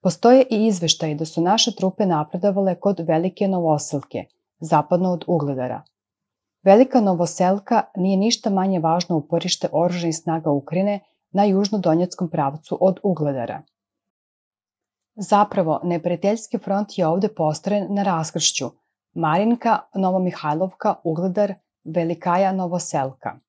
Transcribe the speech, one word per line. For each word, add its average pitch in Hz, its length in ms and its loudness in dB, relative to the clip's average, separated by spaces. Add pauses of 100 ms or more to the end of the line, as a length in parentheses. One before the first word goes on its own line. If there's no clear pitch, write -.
Postoje 247 480 4
i 214 180 2
izveštaji 160 480 0
da 160 100 -4
su 165 160 -4
naše 214 340 2
trupe 190 300 0
napredovale 185 720 0
kod 196 280 -2
Velike 175 400 0
Novoselke, 151 760 -2 (340)
zapadno 165 520 2
od 170 160 -4
Ugledara. 135 560 -4 (800)
Velika 240 380 6
Novoselka 190 840 0 (120)
nije 190 220 2
ništa 220 320 0
manje 190 300 0
važno 165 380 0
uporište 165 540 -2
oružanih 170 460 0
snaga 160 320 -4
Ukrajine 185 500 -2 (320)
na 202 120 2
južnodonjeckom 190 840 0
pravcu 151 520 -4
od 185 220 2
Ugledara. 151 580 -4 (1500)
Zapravo, 202 680 0
neprijateljski 175 720 -2
front 196 400 -4
je 175 100 2
ovde 190 200 2
postrojen 190 640 -2
na 202 140 -2
raskršću 160 680 -2 (420)
Marinka, 202 680 0 (160)
Novomihajlovka, 185 1080 -2
Ugledar, 185 500 -2 (300)
Velikaja, 175 680 0
Novoselka. 170 960 -4